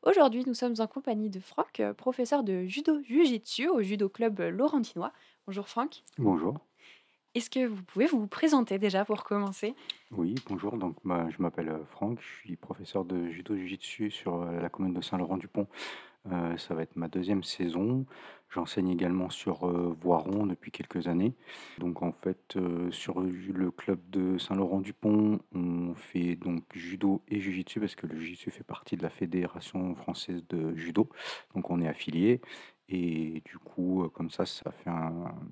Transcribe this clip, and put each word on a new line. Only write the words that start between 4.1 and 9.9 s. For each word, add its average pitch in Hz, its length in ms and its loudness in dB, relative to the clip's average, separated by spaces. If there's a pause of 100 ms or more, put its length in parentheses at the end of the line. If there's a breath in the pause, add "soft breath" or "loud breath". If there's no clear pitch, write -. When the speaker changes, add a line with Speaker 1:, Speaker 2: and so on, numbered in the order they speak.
Speaker 1:
euh, 170 100 2
laurentinois. 226 640 2 (340 soft breath)
Bonjour 196 220 -6
Franck. - 340 -4 (140)
Speaker 2:
Bonjour. 98 380 2 (800 soft breath)
Speaker 1:
Est-ce 233 140 0
que 254 160 2
vous 202 180 -4
pouvez 233 240 2
vous 233 200 2
présenter 262 500 4
déjà 196 280 4
pour 208 180 -2
commencer ? 208 520 -2 (360 loud breath)